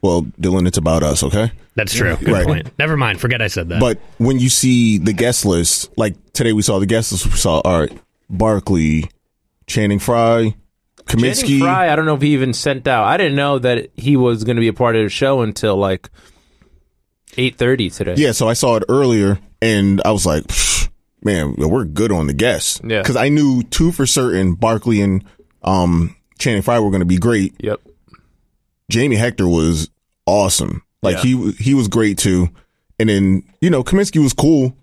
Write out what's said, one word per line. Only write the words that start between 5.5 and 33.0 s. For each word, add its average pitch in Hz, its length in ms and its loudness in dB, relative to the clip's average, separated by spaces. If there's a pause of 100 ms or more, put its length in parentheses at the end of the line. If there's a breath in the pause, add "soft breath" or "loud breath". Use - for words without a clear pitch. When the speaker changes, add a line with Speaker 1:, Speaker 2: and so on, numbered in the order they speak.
Speaker 1:
like, 110 180 -2 (180)
today 117 220 0
we 107 80 0
saw 98 160 0
the 98 80 0
guest 113 260 -2
list, 95 140 -4
we - 60 2
saw, 82 280 0
all 87 200 2
right, 71 120 -2 (380)
Barkley, 87 800 0 (560)
Channing 104 320 0
Frye, 117 560 0 (520)
Kaminsky. 127 360 0
Speaker 3:
Channing 139 180 2
Frye, 180 320 0
I 147 40 2
don't 156 100 0
know 156 80 2
if 139 80 -2
he 147 100 2
even 131 220 0
sent 135 340 -4
out. 117 160 2
I 127 140 2
didn't 160 180 0
know 143 220 0
that 123 380 -2
he 139 200 2
was 120 280 2
gonna 117 160 0
be 117 80 2
a 107 40 0
part 117 240 0
of 110 80 2
the 101 60 -2
show 135 320 0
until, 107 340 -2
like, 98 320 -2 (1300 soft breath)
eight 127 200 -2
thirty 120 340 0
today. 90 260 -6
Speaker 1:
Yeah, 139 160 2
so 110 160 0
I 113 40 0
saw 120 240 0
it 104 120 -2
earlier, 110 500 2 (220)
and 101 440 2
I 90 80 2
was 101 140 -2
like, 80 200 0
"Psh, - 420 -2 (340)
man, 80 360 -2
yo, 76 100 0
we're 110 160 0
good 95 280 -2
on 82 140 0
the 71 80 -2
guests." 107 520 -2
Speaker 3:
Yeah. 110 160 -2
Speaker 1:
'Cause 123 140 -2
I 123 120 0
knew 143 360 2
two 165 280 0
for 135 140 -2
certain, 95 480 0
Barkley 113 460 0
and, 98 240 0 (380 soft breath)
um, 87 540 0 (220)
Channing 107 240 -2
Frye 120 180 2
were 104 100 0
gonna 95 140 0
be 90 140 2
great. 104 420 0
Speaker 3:
Yep. 104 200 -6 (1120)
Speaker 1:
Jamie 123 260 0
Hector 104 320 0
was 80 400 0 (380)
awesome. 92 560 -2 (200)
Like, 92 140 0
Speaker 3:
Yeah. 92 60 -4 (140)
Speaker 1:
he, 107 160 -4
he 120 220 0
was 123 140 0
great, 104 300 0
too. 90 320 0 (480 soft breath)
And 110 100 2